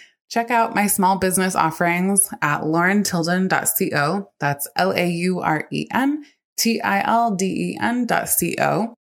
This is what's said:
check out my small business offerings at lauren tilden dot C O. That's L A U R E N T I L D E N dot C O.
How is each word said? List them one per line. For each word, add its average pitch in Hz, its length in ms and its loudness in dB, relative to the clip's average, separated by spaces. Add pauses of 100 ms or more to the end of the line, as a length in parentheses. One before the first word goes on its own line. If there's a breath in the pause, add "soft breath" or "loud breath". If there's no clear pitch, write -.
(300 loud breath)
check 233 200 -2
out 226 240 2
my 202 120 4
small 190 320 2
business 185 360 0
offerings 175 760 0 (100)
at 147 240 0
lauren 175 380 2
tilden 180 440 0
dot 170 220 0
C - 260 -2
O. 156 360 0 (100)
That's 143 340 -2
L 185 180 2
A 175 140 0
U 175 340 -2
R 156 300 -2
E 151 220 -4
N 285 320 0 (320 loud breath)
T 226 240 0
I 196 260 0
L 226 280 2
D 185 100 0
E 180 340 -2
N 240 280 -2
dot - 240 -2
C - 280 -2
O. 156 420 -2